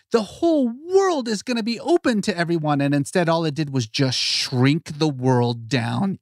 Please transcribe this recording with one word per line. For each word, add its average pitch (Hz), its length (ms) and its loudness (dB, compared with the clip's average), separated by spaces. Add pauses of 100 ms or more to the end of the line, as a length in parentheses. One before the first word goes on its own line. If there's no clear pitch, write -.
(120)
the 226 120 2
whole 302 460 0
world 330 580 0
is 214 160 -4
gonna 233 180 -4
be 220 180 -4
open 262 440 2
to 196 120 -2
everyone. 160 460 0
And 143 140 2
instead, 160 340 2
all 165 160 2
it 156 80 -2
did 143 180 -4
was 135 140 0
just 131 320 -2
shrink 139 800 0
the 156 120 2
world 123 580 0
down 120 540 -2